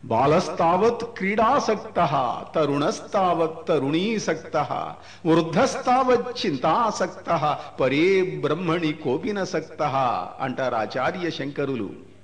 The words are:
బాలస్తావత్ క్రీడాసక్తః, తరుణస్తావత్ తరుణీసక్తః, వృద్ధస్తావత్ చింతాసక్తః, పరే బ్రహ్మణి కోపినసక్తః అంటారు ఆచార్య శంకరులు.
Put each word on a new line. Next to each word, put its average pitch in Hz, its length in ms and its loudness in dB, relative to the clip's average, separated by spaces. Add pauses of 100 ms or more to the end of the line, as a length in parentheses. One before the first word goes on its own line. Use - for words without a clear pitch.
బాలస్తావత్ 175 1120 2
క్రీడాసక్తః, 202 1300 0 (120)
తరుణస్తావత్ 165 1120 0
తరుణీసక్తః, 160 1300 -2 (320)
వృద్ధస్తావత్ 247 1200 2
చింతాసక్తః, 165 1120 0 (240)
పరే 156 400 4
బ్రహ్మణి 160 720 0
కోపినసక్తః 156 1000 -2 (480)
అంటారు 131 320 -2
ఆచార్య 131 540 -2
శంకరులు. 139 600 -4 (340)